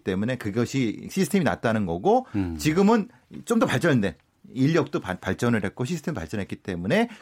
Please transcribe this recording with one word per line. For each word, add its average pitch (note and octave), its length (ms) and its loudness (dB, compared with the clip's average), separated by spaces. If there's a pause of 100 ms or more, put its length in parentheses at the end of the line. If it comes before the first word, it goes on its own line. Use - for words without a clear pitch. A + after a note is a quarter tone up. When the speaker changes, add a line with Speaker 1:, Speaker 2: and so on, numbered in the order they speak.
Speaker 1:
때문에 G#2 320 -2
그것이 A2+ 760 -2
시스템이 F#3+ 360 2
낫다는 G#2+ 420 0
거고 E3+ 480 2
Speaker 2:
음. F2 240 -2
Speaker 1:
지금은 G3 480 4 (380)
좀 A3+ 120 0
더 A#3+ 80 4
발전된 B2+ 480 2 (400)
인력도 C#3+ 460 2
바-, F2+ 180 -6
발전을 G#2 480 0
했고 G2 180 -4
시스템 E3 300 -4
발전했기 F#2+ 440 -8
때문에 G#2+ 520 -2 (120)